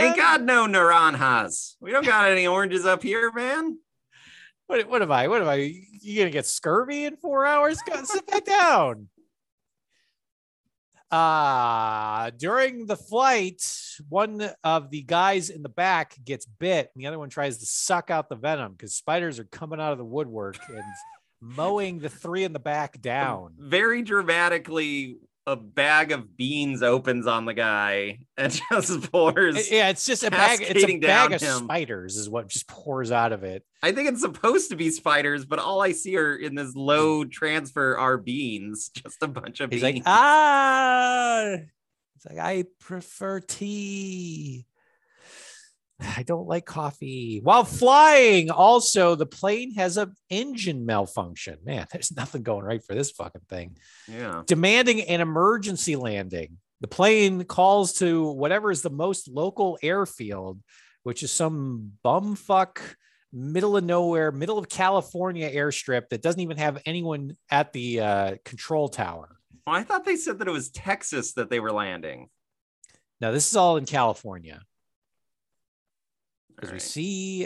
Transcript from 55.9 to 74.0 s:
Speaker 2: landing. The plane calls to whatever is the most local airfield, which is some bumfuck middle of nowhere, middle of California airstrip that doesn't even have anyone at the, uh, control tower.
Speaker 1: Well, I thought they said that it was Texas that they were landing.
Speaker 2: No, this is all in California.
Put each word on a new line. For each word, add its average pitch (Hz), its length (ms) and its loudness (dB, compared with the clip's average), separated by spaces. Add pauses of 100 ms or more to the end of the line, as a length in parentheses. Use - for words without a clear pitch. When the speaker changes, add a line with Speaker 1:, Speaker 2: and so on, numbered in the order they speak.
Speaker 2:
landing. 92 640 -6 (240)
The - 60 -10
plane 196 580 4
calls 190 480 4
to 165 380 2
whatever 170 400 0
is 160 120 -4
the 170 80 -4
most 165 360 -4
local 175 540 -2
airfield, 104 800 -4 (440)
which 120 200 -8
is 135 80 -6
some 135 640 -4 (120)
bumfuck 190 720 0 (540)
middle 165 420 -2
of 190 80 2
nowhere, 170 480 2
middle 170 280 -4
of 180 100 -10
California 180 800 -2
airstrip 139 580 -2
that 113 120 -6
doesn't 170 200 -2
even 160 160 -6
have 147 280 -2
anyone 156 500 -6 (160)
at 147 220 0
the, 120 280 -4
uh, 101 340 0 (100)
control 151 420 -4
tower. 85 480 -8 (300)
Speaker 1:
Well, 156 100 0
I 208 80 0
thought 381 220 -2
they 381 100 0
said 240 240 -6
that 208 80 -6
it 180 40 -4
was 139 180 -6
Texas - 640 -6
that 120 160 -6
they 120 100 -2
were 110 140 -6
landing. 85 560 -8 (920)
Speaker 2:
No, 113 140 -2
this 147 160 0
is 226 80 0
all 175 200 6
in 139 80 -6
California. 101 760 -4 (1900)